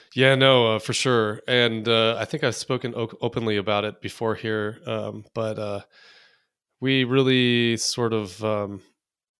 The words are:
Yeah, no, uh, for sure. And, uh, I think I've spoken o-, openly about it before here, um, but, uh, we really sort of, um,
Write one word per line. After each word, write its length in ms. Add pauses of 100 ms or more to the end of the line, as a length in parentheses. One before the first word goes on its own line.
(140)
Yeah, 220
no, 400
uh, 40
for 120
sure. 560
And, 400
uh, 320
I 60
think 180
I've 120
spoken 400
o-, 260
openly 340
about 300
it 160
before 340
here, 500
um, 380 (100)
but, 240
uh, 240 (1000)
we 240
really 720
sort 340
of, 320
um, 380 (580)